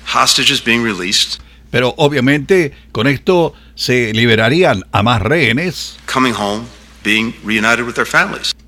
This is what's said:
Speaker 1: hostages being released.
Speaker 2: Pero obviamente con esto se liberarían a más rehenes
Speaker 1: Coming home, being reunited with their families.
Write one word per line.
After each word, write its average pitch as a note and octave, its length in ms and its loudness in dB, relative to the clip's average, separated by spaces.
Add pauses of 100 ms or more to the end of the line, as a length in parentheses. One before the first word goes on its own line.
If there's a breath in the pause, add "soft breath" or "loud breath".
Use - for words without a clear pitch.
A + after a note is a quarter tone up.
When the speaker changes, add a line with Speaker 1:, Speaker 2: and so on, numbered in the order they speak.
(140)
Speaker 1:
hostages B2+ 500 0
being A#2 200 2
released. G2+ 560 -4 (320 soft breath)
Speaker 2:
Pero B2 260 0
obviamente D3 720 2 (180 soft breath)
con A2 160 -2
esto D#3+ 480 0 (220 soft breath)
se A#2+ 360 -2
liberarían A#2 760 2
a G#2 140 0
más A2+ 180 2
rehenes C#3+ 760 -2 (140)
Speaker 1:
Coming C3 220 0
home, G#2 300 -4 (400)
being A2 280 0 (120)
reunited A2 420 0
with A#2+ 80 -8
their A#2 140 -2
families. F3+ 420 -2 (180)